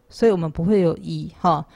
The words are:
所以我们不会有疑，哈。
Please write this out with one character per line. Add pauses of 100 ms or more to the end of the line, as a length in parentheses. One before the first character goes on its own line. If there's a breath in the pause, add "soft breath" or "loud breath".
所
以
我
们
不
会
有
疑，
哈。 (100)